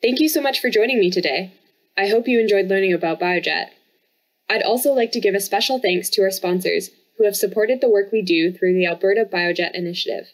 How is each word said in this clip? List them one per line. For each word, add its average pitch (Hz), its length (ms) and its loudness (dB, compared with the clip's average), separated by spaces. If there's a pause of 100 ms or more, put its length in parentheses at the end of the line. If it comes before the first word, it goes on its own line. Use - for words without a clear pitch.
Thank 254 180 0
you 311 100 4
so 302 120 -2
much - 180 -2
for 247 100 -2
joining 233 300 2
me 185 100 4
today. 180 440 -4 (440)
I 196 120 0
hope 226 180 2
you 247 120 2
enjoyed 202 280 2
learning 196 260 2
about 165 260 -2
biojet. 175 500 -2 (800)
I'd 214 140 0
also 254 300 2
like 233 180 0
to 240 80 -4
give 196 160 2
a 202 40 0
special 226 400 -2
thanks 180 320 -2
to 196 120 2
our 190 80 2
sponsors 180 580 -2 (280)
who 220 80 4
have 202 100 0
supported 220 460 0
the 262 80 2
work 202 220 2
we 220 120 0
do 170 280 2
through 185 220 0
the 185 140 2
Alberta 196 440 0
Biojet 175 420 -2
Initiative. 175 600 -8